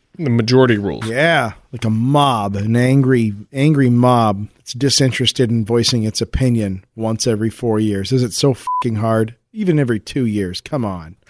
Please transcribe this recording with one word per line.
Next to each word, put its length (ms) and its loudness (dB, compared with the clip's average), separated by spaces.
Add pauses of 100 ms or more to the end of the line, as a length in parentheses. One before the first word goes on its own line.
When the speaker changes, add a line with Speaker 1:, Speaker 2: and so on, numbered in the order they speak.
(180)
Speaker 1:
The 120 -4
majority 480 4
rules. 280 -4
Speaker 2:
Yeah, 460 0 (200)
like 120 -8
a 60 0
mob, 680 0
an 200 0
angry, 580 2 (180)
angry 360 2
mob 680 2
that's 180 -16
disinterested 760 0
in 140 0
voicing 380 0
its 180 -4
opinion 640 -2 (120)
once 300 -4
every 240 0
four 280 -2
years. 340 -2
Is 100 2
it 120 -4
so 200 0
fucking 420 -4
hard? 400 -2 (180)
Even 240 0
every 220 0
two 260 -4
years. 340 -4
Come 240 -8
on. 320 -10 (140)